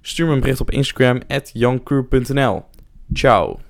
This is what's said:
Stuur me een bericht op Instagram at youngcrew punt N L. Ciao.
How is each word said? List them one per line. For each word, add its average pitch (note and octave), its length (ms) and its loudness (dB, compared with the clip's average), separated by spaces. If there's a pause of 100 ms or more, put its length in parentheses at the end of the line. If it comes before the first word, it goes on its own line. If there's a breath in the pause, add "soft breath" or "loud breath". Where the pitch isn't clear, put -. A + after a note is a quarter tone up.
Stuur - 260 -4
me D3+ 60 2
een C3+ 60 2
bericht C3 220 0
op - 100 -4
Instagram B2+ 560 0
at C#3 260 -6
youngcrew B2 540 -2
punt C3 260 0
N C#3 120 2
L. G2 200 -2 (480)
Ciao. G2+ 460 2 (100)